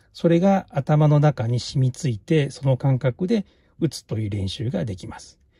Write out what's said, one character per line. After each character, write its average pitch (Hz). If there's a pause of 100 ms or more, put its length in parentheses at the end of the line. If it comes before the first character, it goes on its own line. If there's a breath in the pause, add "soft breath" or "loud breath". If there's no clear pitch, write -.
(140 soft breath)
そ -
れ 170
が 196
頭 151
の 147
中 139
に 120
染 -
み 127
付 -
い 113
て、 151
そ -
の 135
感 135
覚 135
で 208 (340 soft breath)
打 160
つ -
と 107
い 110
う -
練 98
習 110
が -
で 98
き 110
ま -
す。 - (200)